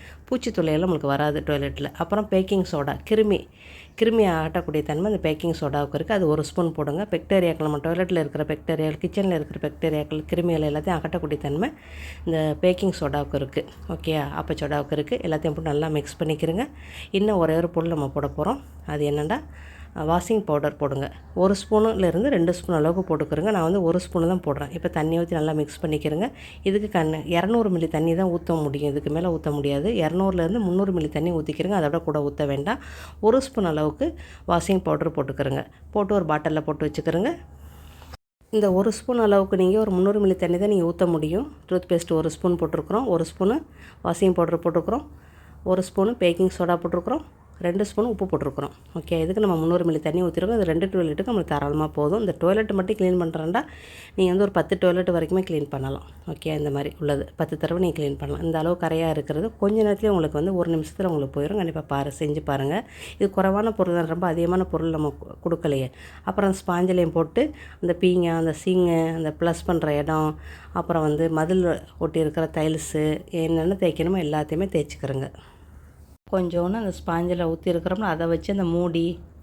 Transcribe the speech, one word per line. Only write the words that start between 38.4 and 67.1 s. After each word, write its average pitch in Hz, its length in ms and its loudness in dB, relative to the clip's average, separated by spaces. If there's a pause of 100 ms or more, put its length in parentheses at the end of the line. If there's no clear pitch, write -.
இந்த 208 240 4
ஒரு 202 180 4
ஸ்பூன் 240 280 -2
அளவுக்கு 202 380 4
நீங்க 190 220 4
ஒரு 214 120 2
முந்நூறு 202 340 4
மில்லி 190 100 4
தண்ணி 175 220 0
தான் 202 120 2
நீங்க 175 240 4
ஊத்த 175 140 2
முடியும். 170 440 0 (180)
டூத் 143 200 -2
பேஸ்ட் 170 220 0
ஒரு 160 180 2
ஸ்பூன் 175 240 0
போட்டிருக்கிறோம். 165 520 -2
ஒரு 165 200 2
ஸ்பூனு 226 380 0 (400)
வாஷிங் 175 300 2
பவுடர் 170 260 2
போட்டிருக்கிறோம். 180 460 0 (580)
ஒரு 185 200 2
ஸ்பூனு 196 260 0 (100)
பேக்கிங் 180 380 4
சோடா 175 260 2
போட்டிருக்கிறோம். 180 380 -2 (400)
ரெண்டு 180 240 0
ஸ்பூன் 233 200 0
உப்பு 202 200 -2
போட்டிருக்கிறோம். 143 440 -2 (260)
ஓகே, 170 240 -2
இதுக்கு 185 220 0
நம்ம 190 140 4
முந்நூறு 165 360 2
மில்லி 156 80 0
தண்ணி 165 240 0
ஊத்திருக்கோம். 175 300 0
அது 220 100 2
ரெண்டு 165 220 2
டாய்லெட்டுக்கு 185 460 0
நம்மளுக்கு 196 120 2
தாராளமா 147 440 0
போதும். 147 320 0
இந்த 190 200 0
டாய்லெட் 208 320 2
மட்டும் 196 240 0
கிளீன் 180 260 2
பண்றேன்டா, 165 400 -2 (540)
நீங்க 185 160 4
வந்து 190 100 4
ஒரு 196 100 2
பத்து 180 280 0
டாய்லெட் 180 300 4
வரைக்குமே 175 400 2
கிளீன் 147 200 -2
பண்ணலாம். 135 340 -6 (240)
ஓகே, 156 300 -4
இந்த 147 120 -2
மாதிரி 143 300 -4
உள்ளது 143 360 -2
பத்து 156 220 -2
தடவை 170 240 -2
நீங்க 160 200 0
கிளீன் 139 160 -2
பண்ணலாம். 147 280 -4
இந்த 160 140 0
அளவு 175 200 0
கரையா 165 300 0
இருக்கிறது 156 480 -2
கொஞ்ச 214 260 2
நேரத்துலயே 208 240 2
உங்களுக்கு 160 300 2
வந்து 180 180 0
ஒரு 165 220 2
நிமிஷத்துல 156 280 -4
உங்களுக்கு 143 360 -2
போயிடும். 160 140 -2
கண்டிப்பா 165 260 -2
பாரு, 139 380 -2
செஞ்சு 151 240 -2
பாருங்க. 143 440 -2 (280)
இது 196 140 2
குறைவான 196 420 2
பொருள் 180 240 2
தான், 170 100 2
ரொம்ப 175 220 0
அதிகமான 175 360 2
பொருள் 165 260 -2
நம்ம 151 320 0
கு-, - 260 -8
கொடுக்கலையே. 143 440 0 (320)
அப்புறம் 196 300 2 (120)
ஸ்பாஞ்சிலையும் 180 460 2